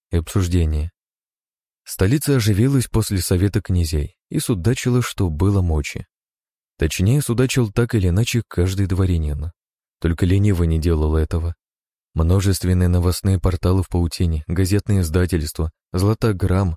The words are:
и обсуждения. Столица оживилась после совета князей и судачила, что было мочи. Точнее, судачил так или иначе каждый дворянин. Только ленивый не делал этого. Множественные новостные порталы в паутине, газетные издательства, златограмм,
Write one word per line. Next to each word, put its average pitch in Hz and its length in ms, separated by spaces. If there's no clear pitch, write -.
и 90 60
обсуждения. 85 760
Столица 139 500
оживилась 117 540
после 104 300
совета 92 440
князей 80 540
и 151 120
судачила, 123 600
что 95 280
было 95 320
мочи. 78 440
Точнее, 101 440
судачил 120 500
так 117 220
или 92 140
иначе 110 380
каждый 95 400
дворянин. 85 680
Только 82 260
ленивый 92 420
не 80 100
делал 78 380
этого. 80 380
Множественные 90 760
новостные 90 500
порталы 90 440
в - 60
паутине, 85 580
газетные 95 540
издательства, 80 680
златограмм, 95 840